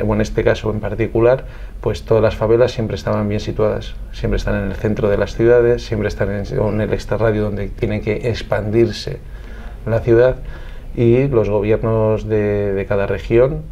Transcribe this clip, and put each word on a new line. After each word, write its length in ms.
en, 60
o 60
en 80
este 220
caso 260
en 100
particular, 680
pues 220
todas 180
las 140
favelas 360
siempre 240
estaban 320
bien 140
situadas, 540
siempre 260
están 260
en 60
el 60
centro 340
de 80
las 180
ciudades, 480
siempre 240
están 240
en, 280
o 100
en 100
el 140
extrarradio 480
donde 280
tienen 320
que 280
expandirse 880
la 120
ciudad, 360
y 320
los 220
gobiernos 760
de, 440
de 140
cada 220
región, 640